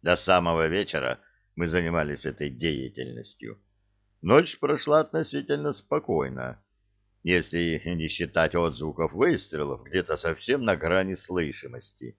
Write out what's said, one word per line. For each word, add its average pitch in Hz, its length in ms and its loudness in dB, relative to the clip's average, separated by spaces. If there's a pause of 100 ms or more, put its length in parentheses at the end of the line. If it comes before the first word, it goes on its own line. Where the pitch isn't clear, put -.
До 87 140 4
самого 85 520 4
вечера 78 520 -2 (360)
мы 82 140 0
занимались 82 560 0
этой 73 240 -4
деятельностью. 62 1080 -6 (640)
Ночь 123 380 4
прошла 147 400 2
относительно 147 720 -2
спокойно, 67 880 -4 (640)
если 85 640 2
не 82 240 -4
считать 82 460 0
отзвуков 78 580 0
выстрелов 76 680 -2
где-то - 340 -2
совсем 117 460 -2
на 101 120 2
грани 90 400 0
слышимости. 65 1040 -8